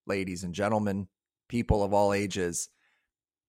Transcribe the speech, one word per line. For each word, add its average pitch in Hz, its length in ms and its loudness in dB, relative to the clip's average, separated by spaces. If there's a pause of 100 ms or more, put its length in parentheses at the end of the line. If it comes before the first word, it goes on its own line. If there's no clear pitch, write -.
ladies 95 380 -4
and 90 100 -8
gentlemen, 101 540 -2 (420)
people 107 360 2
of 101 100 0
all 101 180 6
ages, 95 580 -2 (760)